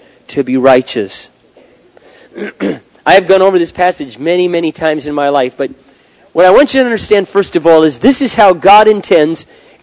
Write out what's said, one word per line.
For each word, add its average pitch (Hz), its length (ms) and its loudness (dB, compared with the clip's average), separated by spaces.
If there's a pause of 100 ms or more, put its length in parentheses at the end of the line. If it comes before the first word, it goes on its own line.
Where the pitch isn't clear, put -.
(280)
to 139 160 -6
be 127 120 -4
righteous. 127 720 -2 (1080)
<clears throat> - 40 -14 (640)
I 156 80 2
have 185 140 2
gone 190 140 2
over 190 180 2
this 170 120 -4
passage 165 460 -4
many, 180 300 -2
many 170 240 -4
times 156 360 -6
in 147 80 -8
my 143 140 -2
life, 131 280 -2
but 135 140 -6 (640)
what 175 120 4
I 185 60 6
want 262 220 4
you 269 80 0
to 254 40 0
understand, 208 420 -2
first - 280 -4
of 160 100 -2
all, 160 180 4
is 147 160 -2
this 262 220 0
is 262 140 -4
how 202 180 4
God 196 340 4
intends 170 580 0 (380)